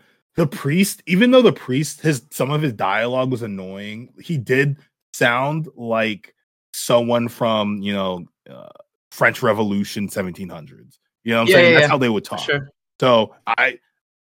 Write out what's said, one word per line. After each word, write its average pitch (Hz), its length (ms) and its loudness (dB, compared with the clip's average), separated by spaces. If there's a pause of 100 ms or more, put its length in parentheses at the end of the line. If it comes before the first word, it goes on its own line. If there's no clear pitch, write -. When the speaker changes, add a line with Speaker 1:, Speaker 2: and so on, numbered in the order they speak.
(340)
Speaker 1:
The 170 120 0
priest, 165 600 -2
even 196 240 4
though 254 120 8
the 190 100 6
priest, 139 500 -4
his, 151 280 0
some 135 200 -4
of 151 100 -2
his 139 140 -2
dialogue 120 560 -2
was 117 120 -4
annoying, 104 800 -12
he 170 160 -6
did 135 400 0 (380)
sound 135 640 0
like 110 580 -4 (400)
someone 120 540 2
from, 107 500 -2
you 101 160 -6
know, 92 320 -4 (240)
uh, 62 180 -20 (440)
French 117 300 0
Revolution, 101 680 -2
seventeen 92 400 -10
hundreds. - 480 -20 (260)
You 113 80 -4
know 117 60 2
what 113 40 2
I'm 117 60 0
Speaker 2:
Yeah, 190 60 4
Speaker 1:
saying? 175 140 8
Speaker 2:
yeah, 165 60 6
Speaker 1:
That's 147 100 6
Speaker 2:
yeah. 143 60 2
Speaker 1:
how 147 80 0
they 127 120 2
would 104 160 -2
Speaker 2:
For 107 100 -8
Speaker 1:
talk. - 40 -8
Speaker 2:
sure. 139 280 -4 (320)
Speaker 1:
So 120 340 2 (120)
I, 117 320 0 (440)